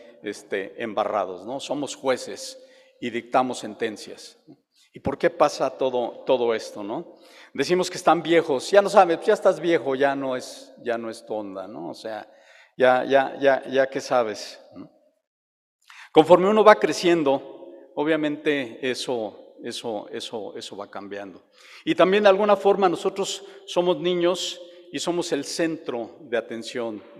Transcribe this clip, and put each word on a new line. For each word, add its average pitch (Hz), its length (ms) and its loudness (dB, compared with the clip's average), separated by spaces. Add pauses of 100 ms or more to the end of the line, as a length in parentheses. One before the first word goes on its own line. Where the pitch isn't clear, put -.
(220)
este, 101 600 -8
embarrados, 98 640 -4
¿no? 131 140 -10
Somos 143 360 -6
jueces - 680 -6 (380)
y 120 100 -6
dictamos 120 480 -2
sentencias. 107 800 -10 (540)
¿Y - 80 -18
por 139 160 -4
qué 170 140 0
pasa 147 400 2
todo, 123 560 -4
todo 120 280 2
esto, 107 280 -8
no? 123 340 -8 (380)
Decimos 170 360 0
que - 60 -10
están 160 260 4
viejos, 156 480 2
ya 202 120 8
no 196 80 -2
sabes, 170 300 4
ya 214 140 2
estás 190 260 2
viejo, 165 340 0
ya 139 200 2
no 135 220 -4
es, - 360 -14 (100)
ya 117 160 -4
no 117 120 -10
es 110 140 -16
tu - 100 -8
onda, 98 320 -8
¿no? 147 240 -12
O - 40 -12
sea, 107 360 -12 (460)
ya, 127 280 6
ya, 135 360 2
ya, 135 280 4
ya 131 200 2
qué 139 120 -8
sabes, 117 600 -2 (140)
¿no? 95 160 -18 (1200)
Conforme 170 360 6
uno 214 160 4
va 214 100 12
creciendo, 160 1200 0
obviamente 147 840 -2 (120)
eso, 117 720 -6
eso, 113 480 -8
eso, 110 460 -10
eso 110 200 -14
va 101 140 -12
cambiando. 98 540 -14 (400)
Y 160 100 0
también 190 300 4
de 208 40 8
alguna 202 280 6
forma 196 320 4
nosotros 185 560 -4 (220)
somos 180 320 0
niños 175 600 -2 (320)
y 143 60 0
somos 170 340 -4
el 143 120 -2
centro 147 800 -4
de 120 140 -4
atención 113 640 -6 (180)